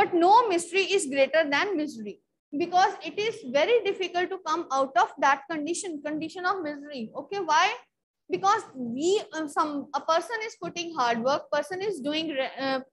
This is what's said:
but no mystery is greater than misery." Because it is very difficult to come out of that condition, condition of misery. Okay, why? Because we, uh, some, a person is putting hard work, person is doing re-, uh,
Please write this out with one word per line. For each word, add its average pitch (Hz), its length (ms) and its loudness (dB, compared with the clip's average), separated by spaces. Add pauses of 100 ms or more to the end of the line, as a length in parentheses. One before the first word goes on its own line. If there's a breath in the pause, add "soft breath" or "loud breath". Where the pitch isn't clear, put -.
but - 120 2 (120)
no 381 80 8 (160)
mystery 349 340 0 (160)
is 302 160 -4
greater 277 300 4 (100)
than 359 220 2
misery." 226 420 -6 (460)
Because 359 280 4 (180)
it 349 60 -14 (120)
is 440 120 -6 (200)
very 440 260 4
difficult 359 480 -2
to 370 160 -10
come 330 180 -2
out 269 360 2
of - 140 -4
that 277 300 2
condition, 320 520 -6 (100)
condition 320 340 -6
of 381 160 -2
misery. 294 480 -8 (140)
Okay, 392 160 -8
why? 320 260 4 (640)
Because 381 340 2 (100)
we, 269 480 0 (120)
uh, 311 140 -4
some, 294 460 -2
a 285 80 -4
person 359 420 0
is 440 160 -8
putting 339 360 -8
hard 240 280 0
work, 269 280 0
person 302 300 -2
is 392 180 -4
doing 302 300 -2
re-, 262 280 -4
uh, 262 220 -2 (140)